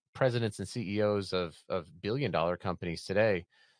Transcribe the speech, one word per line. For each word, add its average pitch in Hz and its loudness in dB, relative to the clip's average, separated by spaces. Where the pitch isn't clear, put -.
presidents 120 0
and 95 -6
C 101 -4
E 107 2
Os 101 0
of, 87 -2
of 87 -4
billion 113 0
dollar 85 2
companies 87 -4
today 98 2